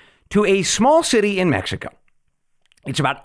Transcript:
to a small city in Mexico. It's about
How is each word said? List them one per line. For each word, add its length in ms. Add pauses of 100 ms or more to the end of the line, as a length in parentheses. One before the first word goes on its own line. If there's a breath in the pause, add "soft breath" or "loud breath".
(320 soft breath)
to 120
a 200
small 400
city 360
in 120
Mexico. 380 (1000)
It's 120
about 260